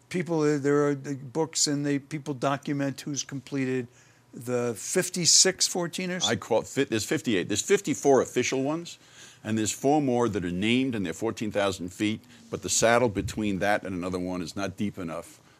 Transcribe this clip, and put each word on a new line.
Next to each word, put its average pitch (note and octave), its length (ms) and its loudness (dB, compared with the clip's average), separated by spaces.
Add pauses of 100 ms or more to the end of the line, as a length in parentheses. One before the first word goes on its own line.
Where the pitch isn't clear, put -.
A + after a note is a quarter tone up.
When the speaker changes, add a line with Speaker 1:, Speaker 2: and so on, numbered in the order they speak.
Speaker 1:
people, E3 320 -2
uh, D3+ 160 4
there C#3+ 300 2
are D3 80 0
the C#3 200 -6
books, C#3+ 520 -2
and D3 180 0
they, C#3+ 140 2
people C#3+ 340 -8
document C#3 680 -2
who's C#3+ 220 -6
completed C3 640 -4 (460)
the A#2+ 440 -2
fifty-six - 920 2
fourteeners? F3+ 600 -4
Speaker 2:
I A#2+ 80 2
call - 260 2
it, - 60 -4
fi-, C#3 180 0
there's A2+ 200 0
fifty-eight. A#2 440 0
There's G#2+ 120 0
fifty-four C#3+ 600 4
official B2+ 420 0
ones, D#3+ 340 -4 (460)
and G#2+ 140 0
there's G#2+ 140 0
four C#3+ 300 2
more A#2+ 280 4
that G2+ 160 -2
are F2+ 60 -2
named, A#2 440 2
and G2+ 100 -2
they're E2 80 -4
fourteen G#2+ 380 -4
thousand G2 420 -2
feet, G#2+ 280 -2 (280)
but - 140 -8
the F2 60 -4
saddle A#2+ 400 4
between G2 500 -2
that G2+ 240 2
and F#2+ 120 -6
another F2+ 240 -4
one F2+ 220 -4
is D#2+ 140 -10
not G2 220 -6
deep G2+ 200 -4
enough. E2+ 420 -10 (200)